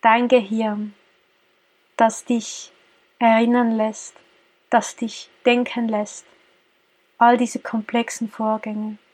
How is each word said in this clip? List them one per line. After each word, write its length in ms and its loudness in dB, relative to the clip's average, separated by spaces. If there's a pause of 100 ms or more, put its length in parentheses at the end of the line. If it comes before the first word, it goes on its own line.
Dein 260 4
Gehirn, 640 0 (1000)
das 300 0
dich 460 -6 (480)
erinnern 520 2
lässt, 440 -4 (540)
das 260 0
dich 340 -10 (160)
denken 420 0
lässt. 380 -6 (920)
All 200 6
diese 220 -2
komplexen 680 -6
Vorgänge. 680 -6 (160)